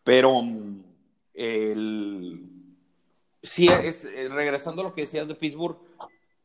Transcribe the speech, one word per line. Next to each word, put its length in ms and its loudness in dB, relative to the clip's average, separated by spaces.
pero, 380 6
mm, 420 -8
el... 1160 -4
Sí, 260 4
es, 380 4
eh, 240 -8
regresando 520 -4
a 40 -4
lo 80 -10
que 80 -6
decías 260 -6
de 80 -10
Pittsburgh, 420 -6